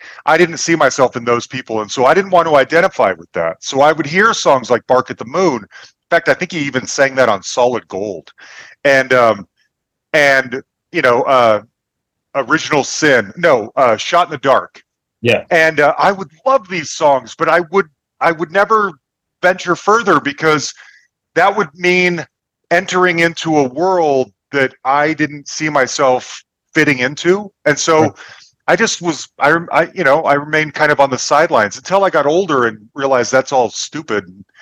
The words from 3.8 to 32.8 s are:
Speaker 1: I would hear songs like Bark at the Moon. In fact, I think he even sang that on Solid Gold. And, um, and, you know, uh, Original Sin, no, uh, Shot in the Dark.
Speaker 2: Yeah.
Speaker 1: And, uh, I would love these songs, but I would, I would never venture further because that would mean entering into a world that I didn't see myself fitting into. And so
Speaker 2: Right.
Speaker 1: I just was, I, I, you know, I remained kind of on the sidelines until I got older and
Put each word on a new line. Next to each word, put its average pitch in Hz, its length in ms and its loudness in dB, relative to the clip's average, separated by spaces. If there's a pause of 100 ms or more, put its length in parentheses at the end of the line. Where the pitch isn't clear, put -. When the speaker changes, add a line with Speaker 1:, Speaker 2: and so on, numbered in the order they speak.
Speaker 1:
I 147 120 4
would 151 140 -6
hear 196 280 0
songs 127 380 0
like 113 160 0
Bark 127 200 2
at - 100 -12
the 120 60 -12
Moon. 139 380 -2
In - 540 -6
fact, 165 120 -2
I 139 60 2
think 180 180 -6
he 170 80 -6
even 135 260 -4
sang 135 300 -2
that 127 120 4
on 98 140 -2
Solid 123 440 -2
Gold. 95 460 -10 (500)
And, 131 300 2
um, 113 340 2 (680)
and, 135 480 0 (280)
you 165 120 -4
know, 123 220 2
uh, 117 380 2 (720)
Original 139 480 -2
Sin, 123 540 0
no, 139 400 0
uh, 123 220 2
Shot 175 300 0
in - 20 -20
the 151 80 -8
Dark. 120 440 0 (380)
Speaker 2:
Yeah. 117 300 0
Speaker 1:
And, 160 300 2
uh, 151 180 4
I 165 140 2
would 185 180 -10 (160)
love 262 220 0
these 175 240 -8
songs, 135 440 0
but - 140 -4
I 165 100 2 (120)
would, 196 160 0 (320)
I 160 120 0
would 160 180 -8
never 202 420 0 (500)
venture 180 340 0
further 202 420 2
because 147 540 -2 (640)
that 190 220 2
would 196 180 -4
mean 180 520 0 (440)
entering 180 480 0
into 165 400 0
a 135 100 2
world 147 640 0 (180)
that 135 240 -2 (100)
I 147 280 0
didn't 147 340 -6
see 156 220 -6
myself 131 760 -2 (300)
fitting 147 280 0
into. 175 520 -2 (140)
And 143 120 2
so 160 220 2
Speaker 2:
Right. - 120 0 (560)
Speaker 1:
I 165 80 2
just 220 240 -2
was, 165 280 -6 (100)
I, 151 180 2 (160)
I, 160 220 0
you 180 100 -4
know, 143 200 2
I 143 100 2
remained 151 400 -4
kind 151 180 2
of 139 80 2
on 139 80 4
the 123 100 -4
sidelines 143 600 0
until 190 260 -2
I 185 60 0
got 143 160 0
older 151 400 0
and 107 280 -8